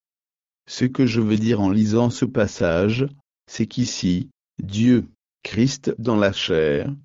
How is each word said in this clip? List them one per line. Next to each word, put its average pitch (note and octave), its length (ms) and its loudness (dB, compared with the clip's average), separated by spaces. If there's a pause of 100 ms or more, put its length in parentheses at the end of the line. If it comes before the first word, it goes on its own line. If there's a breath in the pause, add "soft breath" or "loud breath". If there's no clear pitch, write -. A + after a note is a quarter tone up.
(680)
Ce - 160 -4
que B2+ 220 2
je A#2 140 0
veux G#2+ 180 2
dire A2 220 0
en G2 100 2
lisant A2 400 2
ce B2 140 -4
passage, G#2 800 0 (400)
c'est - 200 -4
qu'ici, F2+ 640 -2 (300)
Dieu, A2 460 2 (380)
Christ C3+ 560 -2
dans A2+ 160 0
la G2+ 160 2
chair, D#2+ 600 -2 (120)